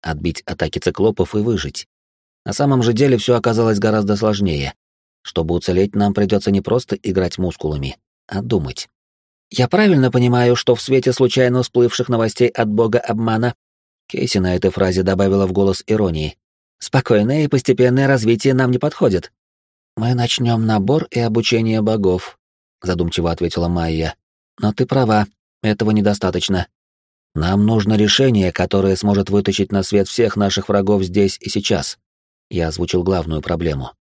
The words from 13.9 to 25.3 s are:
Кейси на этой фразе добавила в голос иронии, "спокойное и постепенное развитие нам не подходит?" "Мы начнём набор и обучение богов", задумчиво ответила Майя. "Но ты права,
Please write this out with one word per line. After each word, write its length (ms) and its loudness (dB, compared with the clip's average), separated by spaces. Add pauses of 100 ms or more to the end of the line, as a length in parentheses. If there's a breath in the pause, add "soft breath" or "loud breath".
Кейси 300 -2
на 180 0
этой 140 2
фразе 320 0
добавила 440 2
в 60 -4
голос 340 0
иронии, 500 -2 (440)
"спокойное 640 2
и 40 -2
постепенное 600 2
развитие 440 2
нам 200 2
не 60 0
подходит?" 540 -2 (640)
"Мы 180 0
начнём 520 0
набор 440 0
и 100 -2
обучение 600 0
богов", 580 -2 (440)
задумчиво 480 -2
ответила 380 -2
Майя. 480 -2 (420)
"Но 140 0
ты 140 -2
права, 400 2 (360)